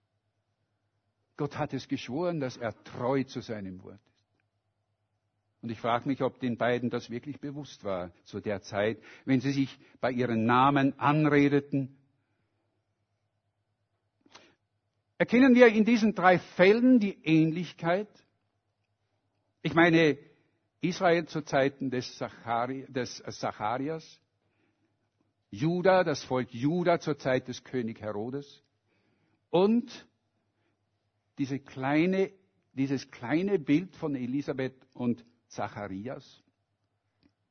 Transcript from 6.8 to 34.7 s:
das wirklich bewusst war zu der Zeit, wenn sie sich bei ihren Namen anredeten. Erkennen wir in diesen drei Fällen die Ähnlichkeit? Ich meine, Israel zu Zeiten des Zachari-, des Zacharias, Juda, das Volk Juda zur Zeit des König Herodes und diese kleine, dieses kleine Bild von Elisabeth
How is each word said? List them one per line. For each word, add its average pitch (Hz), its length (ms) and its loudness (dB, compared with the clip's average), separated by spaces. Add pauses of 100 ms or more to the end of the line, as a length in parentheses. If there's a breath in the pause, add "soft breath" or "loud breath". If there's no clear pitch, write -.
das 120 180 -8
wirklich 120 300 -12
bewusst 143 440 -14
war 92 280 -6 (120)
zu - 160 -12
der 98 220 -6
Zeit, 104 400 -4 (240 loud breath)
wenn 131 160 2
sie 135 100 -2
sich 135 280 -4 (200 soft breath)
bei 123 120 -2
ihren 120 340 -2
Namen 135 540 4
anredeten. 143 960 2 (3250 soft breath)
Erkennen 240 380 6
wir 247 120 10
in 220 160 4
diesen 220 300 2
drei 180 240 4
Fällen 240 640 6
die 202 240 0
Ähnlichkeit? 160 880 0 (1500)
Ich 160 100 -4
meine, 165 440 6 (640)
Israel 170 440 2
zu 156 160 -8
Zeiten 139 480 -2
des 123 280 -6
Zachari-, 123 680 -6
des 127 360 -8 (160)
Zacharias, 135 840 -6 (1300)
Juda, 175 540 0
das 151 200 -4
Volk 127 300 -4
Juda 165 460 0
zur 151 180 -6
Zeit 131 300 -2
des - 160 -14
König 113 380 -8
Herodes 113 600 -10 (880)
und 214 560 0 (1300)
diese 135 200 -6
kleine, 156 720 -2 (420)
dieses 135 360 -4
kleine 175 480 -2
Bild 156 380 -2
von 151 200 -6
Elisabeth 131 600 -6 (180)